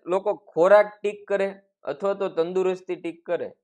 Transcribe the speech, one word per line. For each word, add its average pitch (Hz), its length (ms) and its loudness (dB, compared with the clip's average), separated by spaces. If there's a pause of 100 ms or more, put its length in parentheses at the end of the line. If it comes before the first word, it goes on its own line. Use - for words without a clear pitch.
લોકો 190 280 -2
ખોરાક 196 640 4
ટિક 208 280 -6
કરે 196 340 -4 (220)
અથવા 196 300 -4
તો 196 140 -4
તંદુરસ્તી 180 680 -2
ટિક 165 300 -12
કરે 147 380 -6